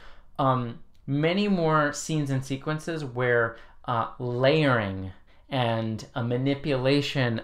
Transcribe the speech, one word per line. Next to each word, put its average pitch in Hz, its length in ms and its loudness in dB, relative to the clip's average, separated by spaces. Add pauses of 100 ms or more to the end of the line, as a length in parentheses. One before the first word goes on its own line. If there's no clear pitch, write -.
(400)
um, 123 400 0 (260)
many 165 420 2
more 156 460 2
scenes 151 380 -2
and 131 120 -2
sequences 156 640 -6
where, 120 520 0 (280)
uh, 117 240 -2 (100)
layering 123 920 2 (400)
and 113 640 -2
a 123 100 -4
manipulation 131 1200 0